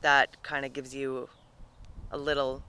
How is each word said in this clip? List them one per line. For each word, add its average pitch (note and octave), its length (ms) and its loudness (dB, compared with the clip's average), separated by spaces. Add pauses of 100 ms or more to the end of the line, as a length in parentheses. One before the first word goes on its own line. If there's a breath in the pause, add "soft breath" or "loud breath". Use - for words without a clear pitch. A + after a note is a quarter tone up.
that C#3+ 420 4
kinda C#3 280 -4
gives C3 240 -10
you C3 340 -4 (800)
a - 60 -8
little, C#3 520 0